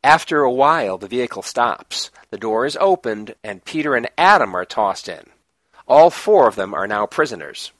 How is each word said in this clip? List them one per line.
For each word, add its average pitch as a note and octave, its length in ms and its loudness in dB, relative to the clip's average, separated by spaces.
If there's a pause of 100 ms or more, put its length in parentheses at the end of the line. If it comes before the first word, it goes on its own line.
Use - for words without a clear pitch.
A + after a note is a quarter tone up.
After D3+ 380 2
a C3 100 2
while, C3 460 0
the G2 100 -14
vehicle A#2 360 -6
stops. - 640 -4 (220)
The G2+ 80 -12
door A2 260 -2
is C#3+ 160 -6
opened, A2+ 640 -2
and G2 200 -14
Peter D3+ 300 -4
and A#2+ 240 -2
Adam D#3 380 2
are F#2 100 -4
tossed G2+ 420 -4
in. E2 220 -16 (580)
All D#3 220 8
four F3 380 4
of G#2 80 0
them G2+ 180 -6
are F#2+ 140 -4
now G#2 180 -2
prisoners. G2 760 -6